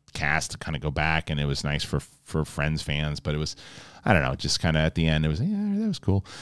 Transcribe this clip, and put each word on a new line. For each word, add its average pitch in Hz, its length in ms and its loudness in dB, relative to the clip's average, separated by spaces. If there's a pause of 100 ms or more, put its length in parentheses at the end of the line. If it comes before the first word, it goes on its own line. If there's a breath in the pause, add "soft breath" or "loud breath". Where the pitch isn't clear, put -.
(140)
cast 76 380 0
to - 60 -10
kinda 78 220 -6
go 76 120 -2
back, 78 380 0
and 76 100 0
it 73 60 0
was 69 180 0
nice 76 200 0
for, - 160 -2 (260)
for 78 180 -2
Friends 76 380 -2
fans, 73 380 -2
but 76 160 -2
it - 20 0
was, 76 180 -4 (480 loud breath)
I - 100 4
don't 78 100 6
know, 64 100 0
just - 260 -2
kinda 78 200 4
at 80 160 2
the 82 120 4
end, 78 180 4
it 78 40 2
was, 78 100 0
"Yeah, 202 400 0
that 220 80 0
was 196 120 -2
cool." 98 260 2 (160 loud breath)